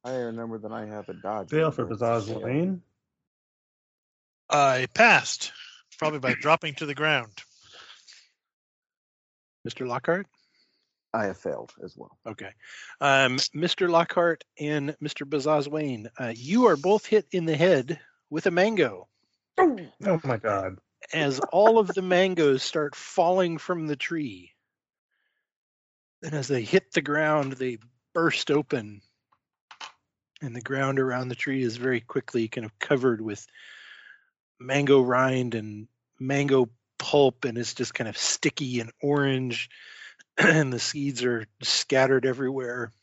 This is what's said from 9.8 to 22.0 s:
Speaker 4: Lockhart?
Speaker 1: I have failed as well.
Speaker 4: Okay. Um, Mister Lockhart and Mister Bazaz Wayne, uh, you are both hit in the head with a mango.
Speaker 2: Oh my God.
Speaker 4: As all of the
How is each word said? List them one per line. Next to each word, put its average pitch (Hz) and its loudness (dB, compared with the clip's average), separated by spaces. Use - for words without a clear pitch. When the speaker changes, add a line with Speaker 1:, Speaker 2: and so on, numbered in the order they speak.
Speaker 4:
Lockhart? 165 -2
Speaker 1:
I 110 -2
have 92 -6
failed 67 -10
as - -16
well. - -20
Speaker 4:
Okay. 104 -14
Um, 135 2
Mister 175 -2
Lockhart 170 2
and 147 -4
Mister 147 -8
Bazaz 143 0
Wayne, 139 -6
uh, 117 -4
you 175 2
are 170 8
both 185 2
hit 214 2
in 175 -2
the 160 0
head 139 4
with 160 -4
a 190 4
mango. 170 2
Speaker 2:
Oh 208 0
my 120 0
God. 95 -4
Speaker 4:
As 143 0
all 220 6
of 196 2
the 190 -2